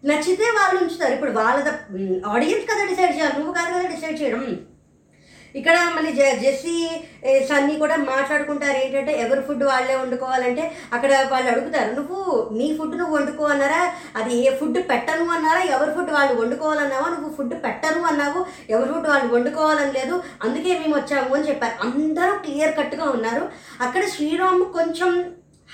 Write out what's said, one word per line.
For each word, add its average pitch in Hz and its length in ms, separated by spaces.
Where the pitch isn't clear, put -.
నచ్చితే 302 360
వాళ్ళు 392 420
ఉంచుతారు. 277 300
ఇప్పుడు 262 160
వాళ్ళ 226 300
ద-, 277 340
ఉమ్, 185 320
ఆడియన్స్ 311 400
కదా 415 180
డిసైడ్ 359 320
చేయాలి, 294 180
నువ్వు 311 180
కాదు 349 220
కదా 359 200
డిసైడ్ 311 280
చేయడం. 247 360
ఇక్కడ 339 380
మళ్ళీ 311 160
జె-, 269 260
జెస్సీ, 330 680
ఏ, 269 220
సన్నీ 285 300
కూడా 302 200
మాట్లాడుకుంటారు. 285 800
ఏంటంటే 262 440
ఎవరి 254 200
ఫుడ్ 269 240
వాళ్ళే 262 320
వండుకోవాలంటే 254 760
అక్కడ 269 400
వాళ్ళు 254 180
అడుగుతారు, 240 440
"నువ్వు 339 580
నీ 285 260
ఫుడ్ 311 180
నువ్వు 320 200
వండుకో" 294 280
అన్నారా, 294 480
అది 240 200
ఏ 269 200
ఫుడ్ 302 220
పెట్టను 320 520
అన్నారా, 330 320
ఎవరి 302 320
ఫుడ్ 349 160
వాళ్ళు 277 240
వండుకోవాలన్నావా, 277 760
నువ్వు 302 280
ఫుడ్ 247 180
పెట్టను 311 480
అన్నావు, 339 440
ఎవరి 262 220
ఫుడ్ 320 160
వాళ్ళు 269 260
వండుకోవాలని 294 580
లేదు, 262 300
అందుకే 320 360
మేము 311 180
వచ్చాము 269 380
అని 302 140
చెప్పారు. 240 380
అందరూ 311 460
క్లియర్ 311 440
కట్‌గా 294 280
ఉన్నారు. 247 440
అక్కడ 302 260
శ్రీరామ్ 359 580
కొంచెం 349 680